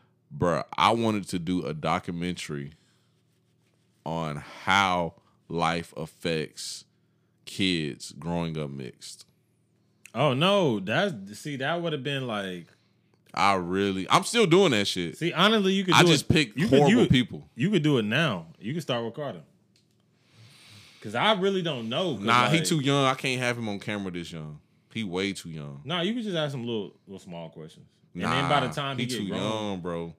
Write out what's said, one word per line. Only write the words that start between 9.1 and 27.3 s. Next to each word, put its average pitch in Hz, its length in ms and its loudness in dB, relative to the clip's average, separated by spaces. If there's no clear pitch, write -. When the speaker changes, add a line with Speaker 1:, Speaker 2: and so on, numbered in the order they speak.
Speaker 2:
Oh, 131 200 2
no. 160 460 2
That's, 104 580 -4
see, 147 180 -10
that 151 260 -4
would 165 100 -4
have 143 120 -6
been 139 220 -6
like 95 400 -6
Speaker 1:
I 98 220 4
really, 95 560 0
I'm 170 140 4
still 226 220 4
doing 170 260 6
that 104 140 2
shit. 87 300 -4
Speaker 2:
See, 165 160 -4
honestly, 196 400 4
you 196 120 0
could 180 100 2
Speaker 1:
I 131 80 8
Speaker 2:
do 165 60 8
Speaker 1:
just 156 220 4
Speaker 2:
it. - 20 4
Speaker 1:
pick 156 240 2
Speaker 2:
You 175 120 0
could, 135 120 6
Speaker 1:
horrible 208 220 6
Speaker 2:
you, 143 60 6
Speaker 1:
people. 117 460 2
Speaker 2:
you 156 160 0
could 180 120 2
do 147 160 2
it 110 60 0
now. 107 420 0
You 104 140 -8
could 165 80 -6
start 120 220 -4
with 110 100 -8
Carter. 117 280 -10
'Cause 104 140 -10
I 185 180 4
really 190 300 2
don't 131 260 -4
know. 156 280 -2
'Cause, 98 80 -6
Speaker 1:
Nah, 120 260 6
he 160 80 4
Speaker 2:
like 160 80 0
Speaker 1:
too 165 140 2
young. 139 260 4
I 131 80 4
can't 131 260 -2
have 120 160 0
him 117 120 -4
on 101 120 -2
camera 101 320 -4
this 87 200 -8
young. 76 280 -12
He 113 120 -6
way 95 280 -2
too - 160 -12
young. 73 360 -12
Speaker 2:
Nah, 170 180 -4
you 202 100 -2
could 233 120 -6
just 190 120 -4
ask 151 180 -2
him 120 120 -6
little, 110 280 -6
little 95 140 -14
small 85 280 -12